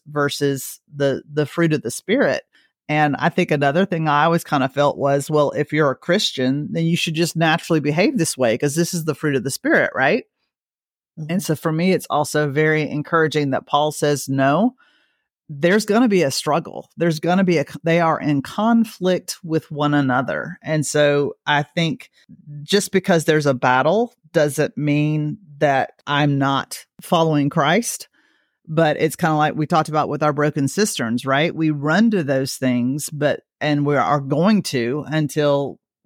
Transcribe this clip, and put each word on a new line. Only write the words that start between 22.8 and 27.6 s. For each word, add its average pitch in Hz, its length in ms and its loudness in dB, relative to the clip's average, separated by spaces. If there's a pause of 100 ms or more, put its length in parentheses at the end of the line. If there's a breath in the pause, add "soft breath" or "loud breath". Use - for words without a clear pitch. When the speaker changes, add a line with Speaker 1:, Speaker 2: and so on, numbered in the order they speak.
Speaker 1:
because 180 340 2
there's 156 200 2
a 139 80 4
battle 139 600 2 (180)
doesn't 151 460 0
mean 151 600 0 (220)
that 139 320 0 (160)
I'm 143 320 2
not 135 460 -2 (160)
following 156 480 0
Christ. 165 580 0 (580)